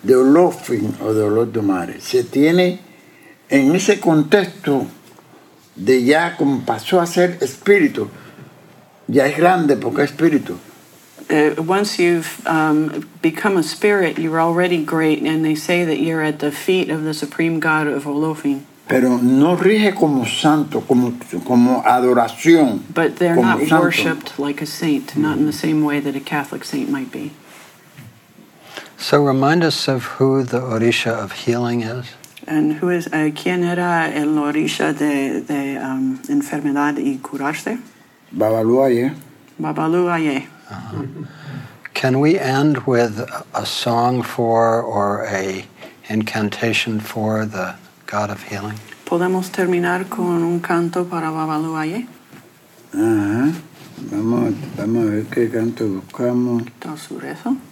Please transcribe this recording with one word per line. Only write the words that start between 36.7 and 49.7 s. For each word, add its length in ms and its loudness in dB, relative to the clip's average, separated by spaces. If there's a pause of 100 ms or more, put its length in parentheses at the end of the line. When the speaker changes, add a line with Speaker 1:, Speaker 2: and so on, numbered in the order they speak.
Speaker 2:
y 240 -2
curarse? 600 -6 (520)
Speaker 1:
Babalu 540 2
Aye. 260 2 (480)
Speaker 2:
Babalu 480 0
Aye. 380 -2 (220)
Speaker 3:
Uh-huh. 340 -10 (920)
Can 260 0
we 180 4
end 480 0
with 340 2 (340)
a 120 -4
song 560 0
for 600 2
or 440 -2
a 380 -6 (440)
incantation 920 -2
for 460 -4
the 280 -8 (320)
God 240 -4
of 140 -10
healing? 340 -10 (260)
Speaker 2:
¿Podemos 480 -2
terminar 560 0